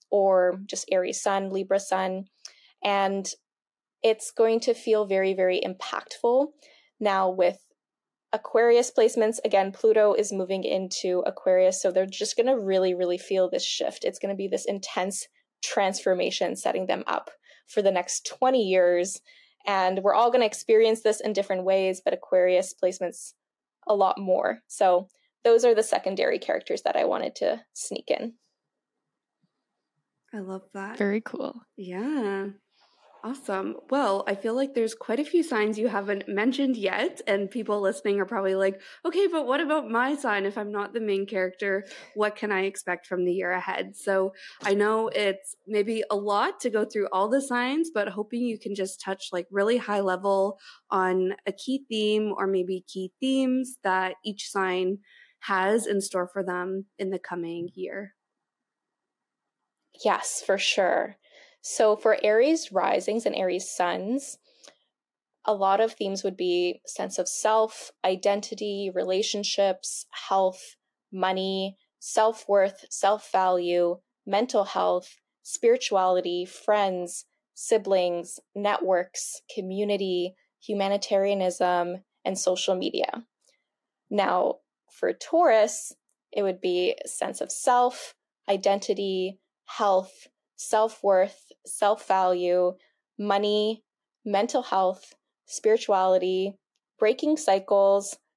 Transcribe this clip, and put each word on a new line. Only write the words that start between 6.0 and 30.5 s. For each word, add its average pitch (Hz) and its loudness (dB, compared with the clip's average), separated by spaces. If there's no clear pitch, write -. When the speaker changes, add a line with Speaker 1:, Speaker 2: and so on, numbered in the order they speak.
Speaker 1:
Now 190 2
with 185 2
Aquarius 233 4
placements, 226 2
again, 196 2
Pluto 214 6
is 202 0
moving 190 -2
into 185 -2
Aquarius. 185 4
So 196 2
they're 185 2
just 196 -6
gonna 247 2
really, 190 2
really 180 0
feel 185 0
this 185 -4
shift. - -4
It's 196 -4
gonna 202 -4
be 196 -4
this 190 -4
intense 196 -4
transformation 190 0
setting - -4
them 185 -2
up - -4
for - -2
the 196 4
next 180 -2
twenty 262 2
years. 180 4
And 190 0
we're 202 4
all 233 6
gonna 247 4
experience 226 4
this 220 2
in 214 -4
different 196 -2
ways, 190 2
but 196 0
Aquarius 185 2
placements - -4
a 214 4
lot 196 4
more. 196 0
So 185 2
those 233 6
are 240 6
the 214 6
secondary - 0
characters - -4
that - 0
I - 2
wanted - -2
to - -2
sneak - -10
in. 233 -4
Speaker 2:
I 214 -10
love 190 -10